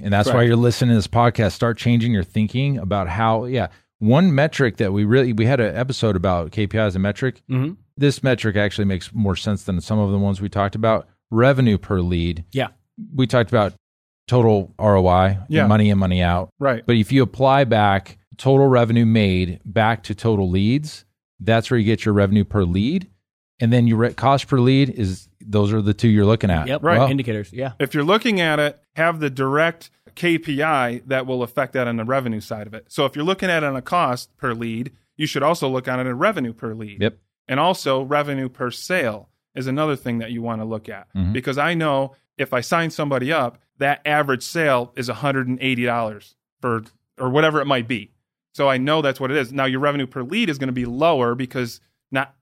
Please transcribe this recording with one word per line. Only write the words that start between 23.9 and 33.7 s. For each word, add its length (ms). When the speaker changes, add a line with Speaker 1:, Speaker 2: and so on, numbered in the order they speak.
Speaker 1:
re-, 160
cost 340
per 120
lead 320
is, 360
those 320
are 80
the 120
two 140
you're 180
looking 240
at. 180
Speaker 3:
Yep. 160
Speaker 2:
Right. 160
Speaker 1:
Well, 100
Speaker 3:
Indicators. 420
Yeah. 280
Speaker 2:
If 140
you're 120
looking 340
at 200
it, 200
have 240
the 100
direct 600
K 220
P 240
I 460
that 180
will 180
affect 300
that 140
on 100
the 80
revenue 340
side 280
of 60
it. 160
So 160
if 100
you're 100
looking 240
at 140
it 20
on 100